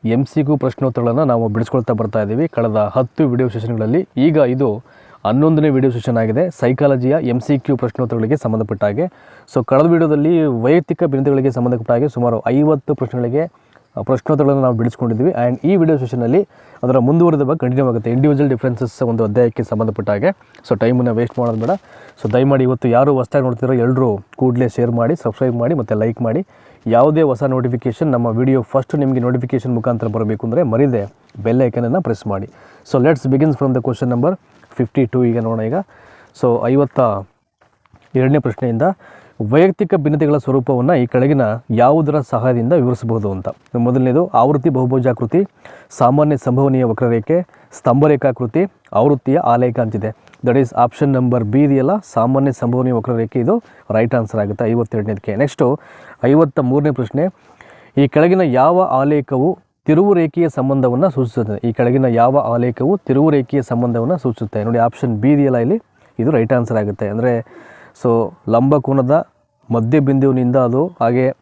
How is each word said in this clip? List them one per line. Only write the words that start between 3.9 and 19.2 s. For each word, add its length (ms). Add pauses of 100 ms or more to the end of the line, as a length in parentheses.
ಈಗ 100 (180)
ಇದು 140 (600)
ಹನ್ನೊಂದನೇ 500
ವಿಡಿಯೋ 180
ಸೆಷನ್ 260
ಆಗಿದೆ 220 (160)
ಸೈಕಾಲಜಿಯ 560 (160)
ಎಂ 140
ಸಿ 120
ಕ್ಯೂ 240
ಪ್ರಶ್ನೋತ್ತರಗಳಿಗೆ 600
ಸಂಬಂಧಪಟ್ಟ 440
ಹಾಗೆ. 180 (480)
So, 180
ಕಳೆದ 220
ವಿಡಿಯೋದಲ್ಲಿ 400 (300)
ವೈಯಕ್ತಿಕ 380 (100)
ಭಿನ್ನತೆಗಳಿಗೆ 460
ಸಂಬಂಧಪಟ್ಟ 380
ಹಾಗೆ 120 (100)
ಸುಮಾರು 200 (180)
ಐವತ್ತು 440
ಪ್ರಶ್ನೆಗಳಿಗೆ, 440 (520)
ಆ, 120
ಪ್ರಶ್ನೋತ್ತರಗಳನ್ನು 580
ನಾವು 140
ಬಿಡಿಸ್ಕೊಂಡಿದ್ವಿ. 520 (100)
And 140 (140)
ಈ 100
ವಿಡಿಯೋ 240
ಸೆಷನ್ನಲ್ಲಿ 380 (400)
ಅದರ 240
ಮುಂದುವರೆದ 420
ಭಾಗ 140
ಕಂಟಿನ್ಯೂ 280
ಆಗುತ್ತೆ, 260
ಇಂಡಿವಿಜುವಲ್ 380
ಡಿಫರೆನ್ಸಸ್ 400 (160)
ಒಂದು 160